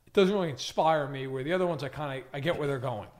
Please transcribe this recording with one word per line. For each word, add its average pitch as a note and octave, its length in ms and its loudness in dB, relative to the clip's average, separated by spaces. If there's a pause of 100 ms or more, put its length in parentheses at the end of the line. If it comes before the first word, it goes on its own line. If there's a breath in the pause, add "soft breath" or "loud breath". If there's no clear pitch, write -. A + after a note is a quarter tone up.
it - 60 -20
doesn't G3 200 6
really F#3 160 0
inspire D#3 580 2
me, C3+ 200 -6
where C3 160 -4
the D3+ 100 0
other F#3 140 2
ones D3+ 160 -2
I C3+ 60 -4
kinda, C3+ 340 -6 (100)
I C#3+ 60 -4
get D#3 180 0
where D3 100 -2
they're C#3 120 -2
going. A#2 280 -6 (120)